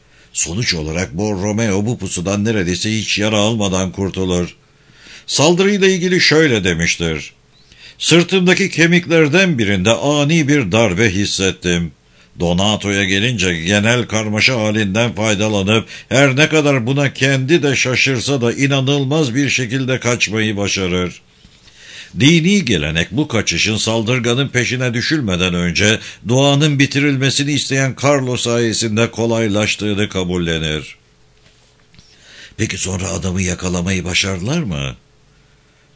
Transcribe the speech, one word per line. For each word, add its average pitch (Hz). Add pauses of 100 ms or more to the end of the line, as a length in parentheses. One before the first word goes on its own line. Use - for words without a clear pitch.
(320)
Sonuç -
olarak 78
Borromeo 104
bu 113
pusudan 98
neredeyse 107
hiç 95
yara 107
almadan 101
kurtulur. 90 (720)
Saldırıyla 190
ilgili 185
şöyle 147
demiştir: 82 (640)
"Sırtımdaki 180
kemiklerden 170
birinde 101
ani 147
bir 135
darbe 110
hissettim." 90 (480)
Donato'ya 98
gelince 98
genel 104
karmaşa 107
halinden 107
faydalanıp 107 (220)
her 135
ne 156
kadar 143
buna 139
kendi 135
de 139
şaşırsa 127
da 117
inanılmaz 139
bir 135
şekilde 127
kaçmayı 107
başarır. 90 (1000)
Dini 170
gelenek 82
bu 147
kaçışın 101
saldırganın 117
peşine 123
düşülmeden 101
önce 87 (300)
duanın 139
bitirilmesini 139
isteyen 135
Carlo 131
sayesinde 113
kolaylaştığını 107
kabullenir. 82 (1600)
Peki 101
sonra 95
adamı 92
yakalamayı 90
başardılar 98
mı? 71 (1000)